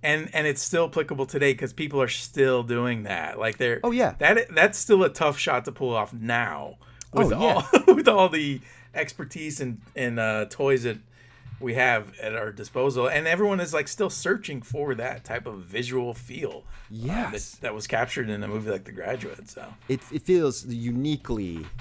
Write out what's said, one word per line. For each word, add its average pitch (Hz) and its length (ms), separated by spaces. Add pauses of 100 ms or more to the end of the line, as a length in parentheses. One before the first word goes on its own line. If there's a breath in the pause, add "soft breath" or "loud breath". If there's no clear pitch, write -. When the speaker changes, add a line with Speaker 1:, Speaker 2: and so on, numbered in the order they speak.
Speaker 1:
And, 156 320
and 151 120
it's 143 160
still 170 240
applicable 147 400
today 139 280
'cause 131 180
people 143 280
are 123 80
still 131 540
doing 120 420
that. 87 340
Like, 110 200
they're 120 240
Speaker 2:
Oh, 240 80
yeah. 233 280
Speaker 1:
that, 202 360
that's 190 240
still 190 240
a 170 60
tough 147 300
shot 123 260
to 139 80
pull 120 220
off 104 180
now 110 640 (360 loud breath)
with - 200
Speaker 2:
Oh, - 80
yeah. 156 220 (240)
Speaker 1:
all, 370 80
<laughs> - 0
with 285 140
all 196 200
the 147 320 (340 loud breath)
expertise 156 680
and, 123 200 (160)
and, 120 240
uh, 107 300
toys 135 340
that 117 140 (600 loud breath)
we 123 140
have 120 480
at 110 160
our 110 160
disposal, 123 560
and 156 180
everyone 190 340
is, 165 120
like, 151 160
still 196 220
searching 170 500
for 143 340
that 117 300
type 120 220
of 104 140
visual 120 520
feel, 113 540
uh, - 40 (200 loud breath)
Speaker 2:
Yes. 196 640
Speaker 1:
that, - 100
that 113 120
was 107 120
captured 120 420
in 104 140
a 104 60
movie 107 220
like 98 140
The - 80
Graduate. 101 560
So - 160 (240)
Speaker 2:
It, 131 120 (120)
it 151 80
feels 160 460
uniquely, 120 960 (160)